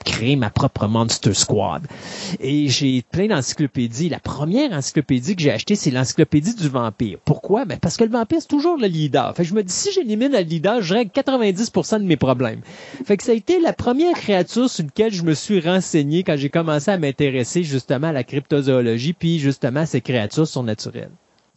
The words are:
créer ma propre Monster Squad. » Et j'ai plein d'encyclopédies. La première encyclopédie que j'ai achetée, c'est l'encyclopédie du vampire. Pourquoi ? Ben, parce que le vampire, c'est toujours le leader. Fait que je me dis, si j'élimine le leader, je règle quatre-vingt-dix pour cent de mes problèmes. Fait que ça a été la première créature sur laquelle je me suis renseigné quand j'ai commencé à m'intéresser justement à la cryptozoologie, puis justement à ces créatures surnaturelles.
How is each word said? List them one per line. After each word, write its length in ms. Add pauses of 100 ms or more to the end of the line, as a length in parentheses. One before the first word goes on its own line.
créer 320
ma 120
propre 380
Monster 460
Squad. » 520 (540)
Et 300
j'ai 320
plein 260
d'encyclopédies. 800
La 140
première 500
encyclopédie 640
que 60
j'ai 100
achetée, 240
c'est 160
l'encyclopédie 640
du 140
vampire. 560
Pourquoi ? 400
Ben, 120
parce 200
que 80
le 60
vampire, 280
c'est 80
toujours 300
le 100
leader. 480
Fait 80
que 60
je 40
me 80
dis, 120
si 180
j'élimine 400
le 80
leader, 420
je 120
règle 180
quatre-vingt-dix 580
pour 160
cent 140
de 60
mes 100
problèmes. 460 (420)
Fait 140
que 80
ça 80
a 20
été 240
la 140
première 400
créature 560
sur 160
laquelle 260
je 120
me 100
suis 260
renseigné 640
quand 140
j'ai 120
commencé 420
à 60
m'intéresser 640
justement 440
à 60
la 100
cryptozoologie, 880
puis 280
justement 420
à 40
ces 140
créatures 480
surnaturelles. 640 (460)